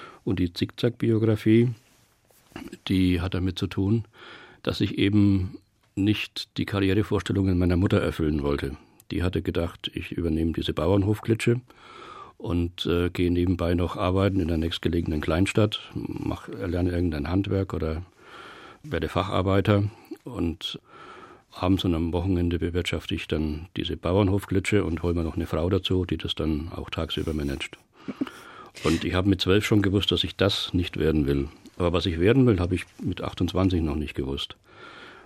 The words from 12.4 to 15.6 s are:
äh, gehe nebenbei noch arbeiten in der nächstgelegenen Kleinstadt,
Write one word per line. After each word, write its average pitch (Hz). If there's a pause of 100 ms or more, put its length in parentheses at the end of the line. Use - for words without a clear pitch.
äh, 87
gehe 87
nebenbei 87
noch 85
arbeiten 95
in 85
der 82
nächstgelegenen 82
Kleinstadt, 95 (120)